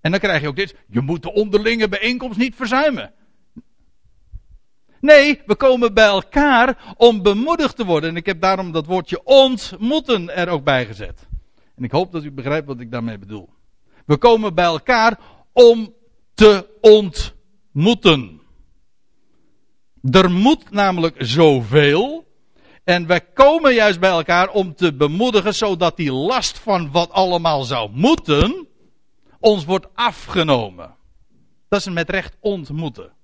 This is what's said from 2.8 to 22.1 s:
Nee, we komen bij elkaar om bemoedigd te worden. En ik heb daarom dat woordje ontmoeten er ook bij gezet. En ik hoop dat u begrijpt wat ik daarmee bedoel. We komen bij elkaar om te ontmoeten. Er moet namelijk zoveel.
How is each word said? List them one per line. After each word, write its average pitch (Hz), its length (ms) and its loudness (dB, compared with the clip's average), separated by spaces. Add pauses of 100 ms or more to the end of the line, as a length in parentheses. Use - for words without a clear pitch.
Nee, 294 460 4
we 208 100 0
komen 240 380 0
bij 220 120 4
elkaar 247 920 0
om 226 260 4
bemoedigd 262 540 -2
te 233 80 -6
worden. 165 260 -2
En 165 60 -8
ik 170 100 -8
heb 180 140 -6
daarom 190 320 -2
dat 156 140 -4
woordje 180 380 -6
ontmoeten 254 1120 0
er 175 120 -2
ook 156 160 -6
bij 131 220 0
gezet. 101 400 -16 (500)
En 123 80 -10
ik 120 60 -8
hoop 180 220 -2
dat 160 120 -10
u 147 60 -12
begrijpt 139 360 -6
wat 131 140 -12
ik 120 100 -16
daarmee 117 280 -10
bedoel. 98 300 -18 (580)
We 147 100 0
komen 220 380 2
bij 175 100 0
elkaar 220 540 0 (340)
om 233 420 4 (400)
te 208 340 4 (120)
ontmoeten. 170 1600 0 (1700)
Er 180 200 4
moet 214 400 0
namelijk 185 480 -2
zoveel. 143 1080 2 (580)